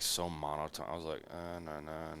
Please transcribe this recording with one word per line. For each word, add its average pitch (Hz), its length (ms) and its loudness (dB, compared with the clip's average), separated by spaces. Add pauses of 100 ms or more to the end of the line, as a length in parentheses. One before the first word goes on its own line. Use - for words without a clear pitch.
so - 280 4
monotone. 76 600 0
I 73 60 2
was 85 100 -2
like, 78 240 0
Uh, 87 300 -4
no, 80 200 -2
no, 76 120 -4 (240)
no. 78 60 -12